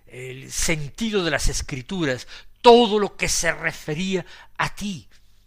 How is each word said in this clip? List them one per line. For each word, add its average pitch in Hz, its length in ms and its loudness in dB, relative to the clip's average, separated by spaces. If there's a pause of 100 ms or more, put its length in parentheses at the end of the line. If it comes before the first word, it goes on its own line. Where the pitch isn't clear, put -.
el 127 440 -14
sentido 175 720 -2
de 165 80 0
las - 160 2
Escrituras, 139 800 -4 (340)
todo 233 360 8
lo 196 200 -2
que 180 100 -2
se 165 240 0
refería 160 720 -4 (320)
a 156 160 -4
ti, 190 360 -10 (380)